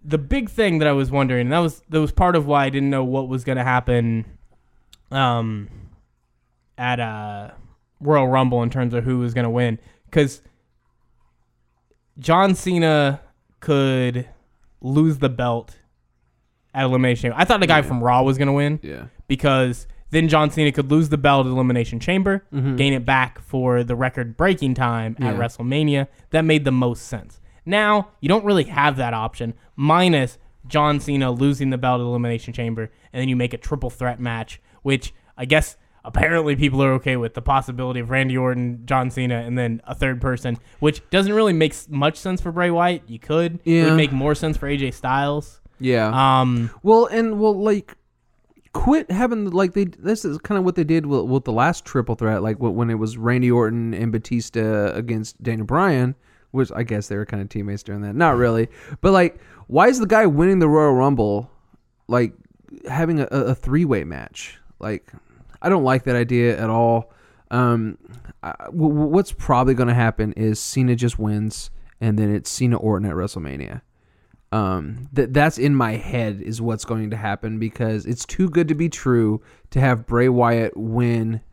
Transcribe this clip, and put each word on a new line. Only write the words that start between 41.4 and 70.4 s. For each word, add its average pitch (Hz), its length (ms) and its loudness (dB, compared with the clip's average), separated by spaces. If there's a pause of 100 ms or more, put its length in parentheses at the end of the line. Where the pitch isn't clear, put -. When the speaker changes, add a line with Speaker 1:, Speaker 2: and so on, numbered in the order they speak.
Speaker 1:
make 156 180 2
s-, - 180 -18
much 147 280 -2
sense 185 220 -6
for 175 120 -6
Bray 175 180 0
Wyatt. 170 380 0
You 113 100 -14
could. 165 360 -2 (100)
It 165 80 0
Speaker 2:
Yeah. 165 140 6
Speaker 1:
would 160 100 4
make 147 160 2
more 139 220 0
sense 156 220 -4
for 143 120 -6
A 143 80 -2
J 135 140 -2
Styles. 143 680 -4 (200)
Speaker 2:
Yeah. 127 600 2
Speaker 1:
Um, 120 300 0 (120)
Speaker 2:
Well, 226 240 6
and, 220 340 -2
well, 208 180 2
like, 208 380 -2 (760)
quit - 360 2
having, 214 400 0
like, 180 220 0
they, 202 120 0
this 196 400 -4
is 151 140 -4
kinda 202 220 -2
what 180 140 0
they 170 100 0
did 156 220 0
with, 135 200 0
with 127 180 0
the 123 80 -4
last 131 320 0
triple 120 320 -2
threat, 110 260 0
like, 110 160 -2
wh-, 117 160 -2
when 117 160 -2
it 110 80 -2
was 110 180 -4
Randy 120 340 2
Orton 113 440 0
and 110 180 -2
Batista 110 840 -2
against 113 480 -8
Daniel 110 240 -4
Bryan, 135 480 2 (360)
which 131 240 0
I 120 80 -4
guess 107 260 -4
they 101 80 -6
were 104 80 -4
kinda 101 220 -8
teammates 101 360 -8
during 101 200 -10
that. 104 120 -8
Not 147 220 2
really. 113 320 2 (320)
But, 190 120 4
like, 180 260 4 (300)
why 165 200 6
is 254 120 2
the 214 60 0
guy 190 200 4
winning 175 320 4
the 165 100 6
Royal 151 240 6
Rumble, 123 580 2 (580)
like, 120 260 0 (540)
having 160 320 0
a, - 100 -2
a, 135 160 0
a 127 80 0
three-way 131 500 0
match? - 540 -14 (220)
Like, - 320 -8 (500)
I 175 60 -2
don't 180 160 4
like 131 200 2
that 123 120 0
idea 120 420 2
at 110 100 -2
all. 117 440 2 (380)
Um, 117 460 0 (460)
I, 80 100 -10 (140)
w-, 156 260 0
w-, 151 160 0
what's 185 240 2
probably 127 420 2
gonna 120 200 2
happen 113 380 0
is 107 280 -2